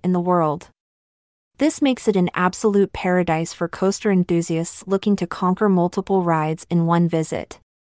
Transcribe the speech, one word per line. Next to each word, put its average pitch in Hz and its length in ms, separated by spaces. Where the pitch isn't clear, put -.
in 180 100
the 180 60
world. 170 500
This 311 240
makes 262 260
it 208 80
an 180 200
absolute 196 580
paradise 170 580
for 170 160
coaster 196 440
enthusiasts 170 760
looking 196 300
to 190 120
conquer 185 400
multiple 185 540
rides 160 480
in 170 160
one 170 240
visit. - 500